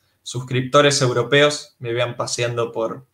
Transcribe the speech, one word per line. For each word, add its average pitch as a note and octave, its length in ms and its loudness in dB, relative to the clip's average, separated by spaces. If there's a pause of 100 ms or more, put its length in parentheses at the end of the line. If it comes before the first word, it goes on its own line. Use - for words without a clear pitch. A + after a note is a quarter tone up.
(260)
suscriptores B2+ 760 2
europeos C3 800 2
me A#2 120 -6
vean A#2+ 240 -2
paseando A#2+ 560 -4
por, A#2 420 -6